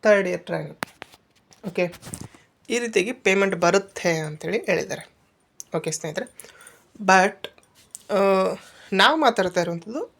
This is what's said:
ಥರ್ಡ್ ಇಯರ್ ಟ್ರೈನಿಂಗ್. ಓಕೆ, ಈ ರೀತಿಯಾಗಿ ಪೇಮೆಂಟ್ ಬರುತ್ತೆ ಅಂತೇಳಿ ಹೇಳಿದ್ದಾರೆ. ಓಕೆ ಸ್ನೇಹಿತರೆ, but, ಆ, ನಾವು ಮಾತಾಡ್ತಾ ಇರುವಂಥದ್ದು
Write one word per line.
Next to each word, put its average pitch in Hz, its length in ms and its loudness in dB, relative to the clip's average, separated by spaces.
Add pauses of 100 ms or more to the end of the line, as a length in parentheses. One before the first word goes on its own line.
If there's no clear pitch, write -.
ಥರ್ಡ್ 202 220 6
ಇಯರ್ 180 180 -6
ಟ್ರೈನಿಂಗ್. 160 320 -8 (880)
ಓಕೆ, 175 260 -4 (760)
ಈ 233 100 -2
ರೀತಿಯಾಗಿ 226 340 -2
ಪೇಮೆಂಟ್ 196 420 0
ಬರುತ್ತೆ 175 600 0
ಅಂತೇಳಿ 156 480 -6
ಹೇಳಿದ್ದಾರೆ. - 440 -4 (680)
ಓಕೆ 160 140 -4
ಸ್ನೇಹಿತರೆ, 156 340 -8 (800)
but, 185 440 4 (680)
ಆ, 202 40 2 (760)
ನಾವು 240 260 4
ಮಾತಾಡ್ತಾ 196 420 2
ಇರುವಂಥದ್ದು 208 580 -8